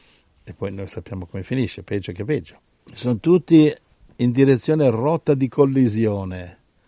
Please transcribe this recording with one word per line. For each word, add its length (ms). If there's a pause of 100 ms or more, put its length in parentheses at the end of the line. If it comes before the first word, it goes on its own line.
(440)
e 100
poi 200
noi 160
sappiamo 380
come 160
finisce, 380
peggio 300
che 140
peggio. 340 (320)
Sono 280
tutti 540 (440)
in 160
direzione 560
rotta 440
di 140
collisione 1120 (300)